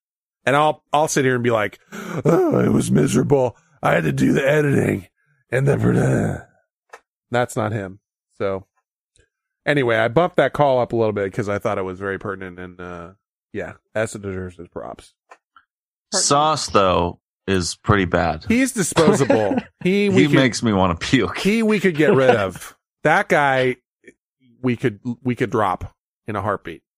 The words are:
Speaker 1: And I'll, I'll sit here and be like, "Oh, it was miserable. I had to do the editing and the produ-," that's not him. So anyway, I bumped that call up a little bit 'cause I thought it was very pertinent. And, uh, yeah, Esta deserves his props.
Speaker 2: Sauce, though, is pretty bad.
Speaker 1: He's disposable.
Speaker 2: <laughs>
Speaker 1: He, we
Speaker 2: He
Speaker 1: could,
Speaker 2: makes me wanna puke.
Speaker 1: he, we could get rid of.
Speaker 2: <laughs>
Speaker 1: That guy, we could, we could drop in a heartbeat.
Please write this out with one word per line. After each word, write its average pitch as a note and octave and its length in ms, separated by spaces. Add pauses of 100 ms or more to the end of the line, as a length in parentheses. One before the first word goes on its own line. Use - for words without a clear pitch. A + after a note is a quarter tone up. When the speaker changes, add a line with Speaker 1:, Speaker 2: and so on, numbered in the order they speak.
(460)
Speaker 1:
And B2+ 100
I'll, D3+ 280 (100)
I'll D3+ 160
sit C#3 160
here C3 100
and A#2+ 80
be A#2+ 80
like, G#2 280 (120)
"Oh, - 680
it A#1+ 100
was - 200
miserable. B2+ 680 (260)
I D3 80
had E3 140
to D3 80
do C3+ 200
the C#3+ 160
editing C#3 580 (440)
and C3+ 160
the C3+ 80
produ-," A#2 720 (840)
that's A#2+ 260
not G#2+ 160
him. G2 280 (380)
So G2 280 (1000)
anyway, B2+ 320
I A2+ 100
bumped D#3+ 300
that C#3 160
call C3+ 260
up A#2 140
a - 20
little A2 180
bit G2 180
'cause G#2 160
I G2+ 120
thought G2+ 180
it G2 60
was F#2 160
very G2 200
pertinent. F#2+ 400
And, F2+ 220
uh, F2+ 300 (420)
yeah, F2+ 200 (200)
Esta A2 260
deserves F#2 380
his F2 100
props. - 460 (1000)
Speaker 2:
Sauce, D#3 540
though, F2+ 520 (280)
is F#2 280
pretty G2+ 300
bad. E2 420
Speaker 1:
He's B3 260
disposable. D#3+ 880
Speaker 2:
<laughs> - 40 (180)
Speaker 1:
He, G3+ 260
we F#3+ 140
Speaker 2:
He D3+ 40
Speaker 1:
could, C#3+ 80
Speaker 2:
makes C3 260
me A#2 120
wanna F#2 220
puke. - 440
Speaker 1:
he, A3 240
we G#3+ 160
could F3+ 160
get D3 180
rid C3 220
of. F#2+ 460
Speaker 2:
<laughs> - 60 (160)
Speaker 1:
That E3+ 260
guy, C3 480 (840)
we B2+ 140
could, G#2+ 240 (240)
we B2 100
could A#2 160
drop G2 460 (320)
in G#2 80
a G2 80
heartbeat. G2 400 (140)